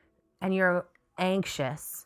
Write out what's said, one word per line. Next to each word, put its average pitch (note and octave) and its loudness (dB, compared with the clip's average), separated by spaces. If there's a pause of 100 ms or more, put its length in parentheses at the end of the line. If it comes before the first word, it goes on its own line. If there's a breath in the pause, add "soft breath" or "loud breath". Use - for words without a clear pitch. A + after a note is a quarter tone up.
(400)
and F#3+ 0
you're F3+ 2 (320)
anxious F3+ -2